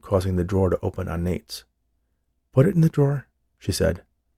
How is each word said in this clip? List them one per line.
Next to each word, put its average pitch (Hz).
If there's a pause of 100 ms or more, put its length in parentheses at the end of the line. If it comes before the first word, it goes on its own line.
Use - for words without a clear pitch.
causing 92
the 87
drawer 95
to 87
open 92
on 85
Nate's. - (920)
"Put 131
it 196
in 165
the 160
drawer," 143 (300)
she -
said. 85 (340)